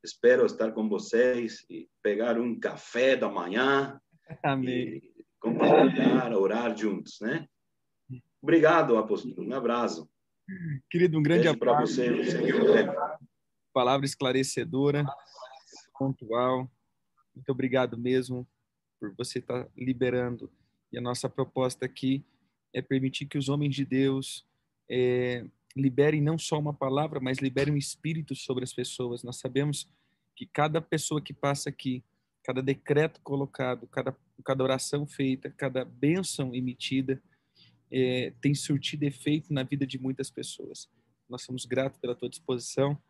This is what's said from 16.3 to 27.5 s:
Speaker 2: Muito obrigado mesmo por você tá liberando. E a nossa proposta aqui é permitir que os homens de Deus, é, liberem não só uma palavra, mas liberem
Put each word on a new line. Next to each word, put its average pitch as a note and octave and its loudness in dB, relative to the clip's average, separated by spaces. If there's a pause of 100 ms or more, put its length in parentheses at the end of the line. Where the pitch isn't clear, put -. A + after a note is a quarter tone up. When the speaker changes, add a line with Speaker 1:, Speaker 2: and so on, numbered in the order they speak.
Speaker 2:
Muito C3 -12
obrigado B2+ 0
mesmo B2 -2 (540)
por G#2 -10
você B2 -6
tá B2 -8
liberando. B2 -2 (400)
E A#2+ -10
a - -6
nossa B2 -4
proposta B2+ -2
aqui C3+ -2 (480)
é G#2 -6
permitir C3+ -2
que D3 -6
os C3 -2
homens C#3+ 0
de C#3 -2
Deus, C3+ 0 (460)
é, B2 0 (300)
liberem C#3 4
não D#3 2
só D#3 -2
uma D3+ -2
palavra, C#3+ -2
mas C3 -2
liberem C#3 0